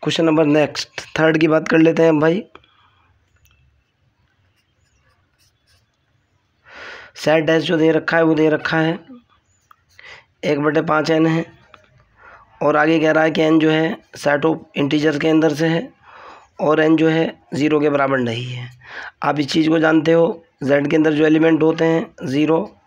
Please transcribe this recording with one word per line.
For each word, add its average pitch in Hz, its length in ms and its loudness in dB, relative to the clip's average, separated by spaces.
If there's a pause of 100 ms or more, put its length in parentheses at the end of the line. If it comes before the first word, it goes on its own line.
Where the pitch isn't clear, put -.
क्वेश्चन 160 220 -2
नंबर 160 200 2
नेक्स्ट, 147 560 -2 (180)
थर्ड 160 180 2
की 160 100 2
बात 160 200 0
कर 165 120 2
लेते 160 240 2
हैं 160 160 2
भाई। 165 240 0 (4000)
Set 160 280 0
dash 160 180 2
जो 170 140 -2
दे 160 140 2
रखा 156 260 -2
है 165 60 2
वो 160 120 2
दे 156 140 2
रखा 151 300 -2
है, 160 200 -2 (1400)
एक 147 160 -2
बटे 151 240 0
पाँच 156 260 -2
एन 160 180 2
है, 165 180 -2 (1160)
और 151 160 0
आगे 160 220 2
कह 156 120 2
रहा 156 120 2
है 160 80 0
कि 160 100 -2
एन 160 180 4
जो 156 120 2
है 160 260 -2 (180)
set 147 300 -2
of 160 120 0 (200)
integers 143 440 0
के 160 60 0
अंदर 160 260 2
से 156 140 -2
है, 170 220 -2 (720)
और 156 180 2
एन 156 180 4
जो 160 120 2
है 160 160 0 (280)
ज़ीरो 151 260 0
के 147 100 0
बराबर 139 300 -2
नहीं 120 260 -4
है। 123 240 -12 (540)
आप 147 160 -2
इस 143 80 -4
चीज़ 156 220 0
को 165 100 2
जानते 160 320 2
हो, 165 320 0 (200)
जेड 143 260 0
के 156 60 0
अंदर 156 180 2
जो 151 120 2
element 160 380 2
होते 160 220 0
हैं - 420 -4
ज़ीरो 147 320 0 (280)